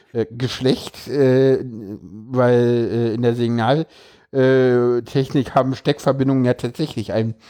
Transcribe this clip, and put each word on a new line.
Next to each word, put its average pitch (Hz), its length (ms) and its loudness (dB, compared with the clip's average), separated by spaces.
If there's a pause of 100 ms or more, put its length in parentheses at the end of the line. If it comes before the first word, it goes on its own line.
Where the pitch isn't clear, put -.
(140)
äh, 120 80 -2
äh, 110 80 -2
Geschlecht, - 760 -4
äh, 131 560 4
weil, 117 1300 0
äh, 117 240 0
in 120 60 -4
der 117 140 2
Signal-, 120 500 0 (480)
äh, 127 680 2
Technik 135 540 -2
haben 131 200 0
Steckverbindungen 135 680 0
ja 123 80 2
tatsächlich 123 580 -8
ein 110 240 -2 (140)